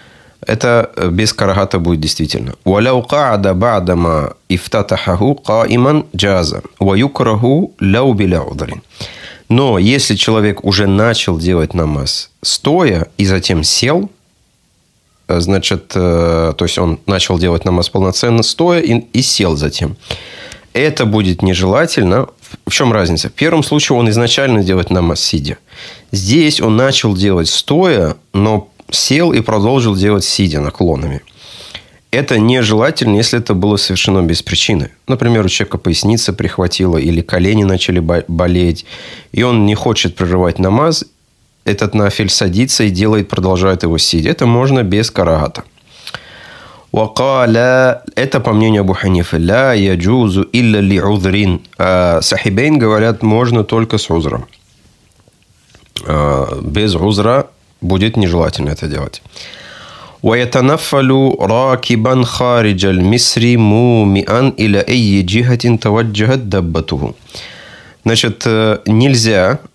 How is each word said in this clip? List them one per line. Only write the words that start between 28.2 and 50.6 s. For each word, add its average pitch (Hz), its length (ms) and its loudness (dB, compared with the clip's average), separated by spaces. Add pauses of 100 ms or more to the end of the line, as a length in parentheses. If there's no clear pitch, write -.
но 101 360 0 (260)
сел 156 380 0
и 120 80 2
продолжил 110 560 0
делать 101 260 2
сидя 78 380 -2
наклонами. 73 640 -2 (880)
Это 131 280 0
нежелательно, 117 800 2
если 117 220 0
это 113 160 -2
было 101 240 0
совершено 95 420 0
без 85 220 0
причины. 85 480 -2 (180)
Например, 117 380 2
у - 20 0
человека 95 300 -4
поясница 98 560 0
прихватила 87 640 -2
или 82 240 0
колени 98 420 0
начали 92 360 0
бо-, 85 280 0
болеть, 87 560 0 (480)
и 117 120 -2
он 117 200 2
не 104 100 2
хочет 110 400 -2
прерывать 90 440 0
намаз, 123 480 0 (580)
этот 104 300 -2
нафиль 101 340 0
садится 107 560 0
и 101 60 2
делает, 104 400 0
продолжает 92 520 0
его 82 140 0
сидя. 82 320 0
Это 156 160 -2
можно 127 380 2
без 101 280 0
карагата. 80 540 -2 (1300)
«Вакаля», 127 1080 2 (120)
это 131 260 -2
по 117 120 -2
мнению 107 300 2
Абу 95 100 0
Ханифы, 87 460 0
«ля 120 340 2
яджузу 98 800 2
илля 113 280 2